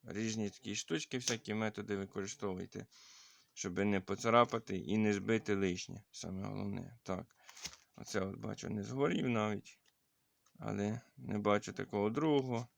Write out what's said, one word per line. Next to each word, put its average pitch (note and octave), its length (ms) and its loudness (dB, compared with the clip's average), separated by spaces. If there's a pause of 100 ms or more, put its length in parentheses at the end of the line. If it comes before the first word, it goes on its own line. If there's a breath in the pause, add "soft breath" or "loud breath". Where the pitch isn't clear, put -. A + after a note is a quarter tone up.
Різні A2 480 0
такі G#2 260 -6
штучки, - 420 -2
всякі A#2 360 0
методи G#2 420 0
використовуйте, G2 880 -4 (680 loud breath)
щоб F2+ 240 -4
не G2+ 220 4
поцарапати A2+ 800 4
і G2 200 0
не G#2+ 160 6
збити G#2 400 2
лишнє, F#2 560 -2
саме F#2 320 -8
головне. G2+ 600 -6
Так, - 340 -8 (600 loud breath)
оце - 240 -4
от F#2+ 160 -4
бачу, G#2+ 340 -8
не G#2+ 120 -4
згорів C3 460 0
навіть, G#2+ 500 -2 (800)
але G#2 420 -2 (160)
не B2 220 -4
бачу G#2 340 2
такого G#2 380 0
другого. C3 680 2